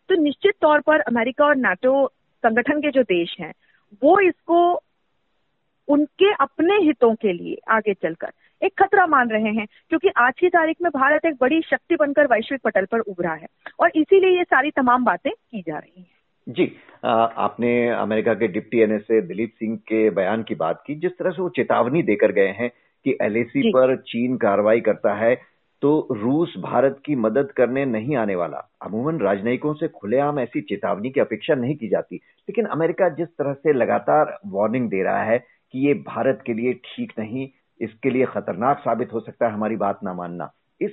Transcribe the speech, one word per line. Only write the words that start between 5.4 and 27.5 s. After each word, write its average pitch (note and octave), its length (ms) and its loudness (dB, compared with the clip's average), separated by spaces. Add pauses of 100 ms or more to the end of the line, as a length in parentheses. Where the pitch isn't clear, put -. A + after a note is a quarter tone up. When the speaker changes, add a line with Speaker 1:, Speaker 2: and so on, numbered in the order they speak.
Speaker 1:
उनके D4+ 460 2
अपने D#4+ 420 0
हितों D4 400 4
के G3 180 -2
लिए F3 240 -8 (120)
आगे G#3+ 240 0
चलकर - 360 -6 (340)
एक G4 200 2
खतरा F#4+ 240 4
मान C4 220 2
रहे G#3+ 240 0
हैं, G#3+ 140 -4 (220)
क्योंकि E4 180 0 (100)
आज B3 220 4
की F4+ 100 2
तारीख E4 320 2
में F4 140 0
भारत C#4+ 300 2
एक D#4+ 160 2
बड़ी D#4 200 2
शक्ति - 340 -2
बनकर D4 300 2
वैश्विक A#3+ 360 0
पटल G3 240 0
पर A#3 140 -2
उभरा F3+ 340 -4
है D#3 140 -14 (320)
और E4+ 160 4
इसीलिए F4+ 420 6
ये F4+ 60 0
सारी D4 280 2
तमाम B3+ 320 2
बातें G#3+ 280 0
की A3+ 300 -14
जा D#3+ 160 -8
रही - 240 -18
हैं। - 180 -20 (340)
Speaker 2:
जी, E3 240 -2 (260)
अ, A#2 340 2
आपने A#2+ 520 0
अमेरिका G#2+ 440 0
के G#2+ 140 0
डिप्टी A2 320 -4
एनएसए G#2+ 420 2
दिलीप F#2+ 340 -6
सिंह A2 220 -6
के A2 320 0
बयान G2 340 -2
की G#2 120 -8
बात D#2+ 320 -4
की, D3 80 -8
जिस E3+ 160 -6
तरह F3+ 200 -6
से E3+ 100 -8
वो F3+ 80 -4
चेतावनी A#2+ 540 0
देकर G#2 280 2
गए G2 160 2
हैं A2 240 -4 (320)
कि C3+ 180 -2
एलएसी A#2 400 -2
Speaker 1:
जी। A#2 80 2
Speaker 2:
पर B2+ 260 4
चीन B2 420 -4
कार्रवाई G#2 440 2
करता G#2 320 0
है A2+ 280 0 (400)
तो D3+ 300 0
रूस C3 460 -2
भारत C3 480 0
की D3 100 -2
मदद A2 360 0